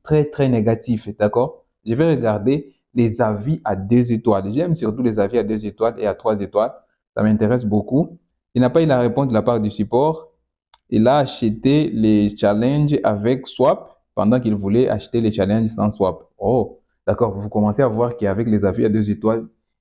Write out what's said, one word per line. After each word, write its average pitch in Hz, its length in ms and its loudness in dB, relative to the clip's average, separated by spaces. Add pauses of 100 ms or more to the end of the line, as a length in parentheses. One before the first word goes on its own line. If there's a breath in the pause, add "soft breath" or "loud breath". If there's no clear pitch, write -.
très, 151 220 2
très 147 240 -2
négatifs, 113 680 0
d'accord ? 117 480 -2 (220)
Je 113 80 -2
vais 160 160 2
regarder 120 640 0 (180 loud breath)
les 117 300 0
avis 110 420 -2
à 101 120 -2
deux 117 340 2
étoiles. 104 400 0
J'aime 160 240 -2
surtout 117 300 -4
les 110 160 0
avis 101 180 0
à 107 60 0
deux 107 200 -4
étoiles 110 340 -2
et 104 100 -2
à 95 60 -2
trois 107 260 -2
étoiles. 101 320 -2 (440)
Ça 110 60 -2
m'intéresse 110 420 2
beaucoup. 107 540 -2 (380)
Il 123 60 4
n'a 123 80 2
pas 165 120 2
eu 160 40 2
la 135 120 2
réponse 123 300 0
de 120 60 -2
la 107 80 2
part 117 180 0
du 104 100 -2
support. 131 540 -2 (680)
Il 110 160 4
a 139 120 4
acheté 131 760 0
les 107 420 2
challenges 135 720 0
avec 110 420 -2
swap - 540 -2 (140)
pendant 110 260 2
qu'il 113 140 0
voulait 101 340 0
acheter 110 320 -4
les 113 100 2
challenges 107 380 0
sans 104 220 -2
swap. 92 480 -4
Oh, 107 400 -2 (280)
d'accord, 101 300 0
vous 104 140 -8
commencez 104 320 0
à 131 60 4
voir 120 280 -2
qu'avec 104 320 -2
les 107 160 0
avis 117 220 0
à - 20 2
deux 104 220 0
étoiles, 113 380 -2 (320)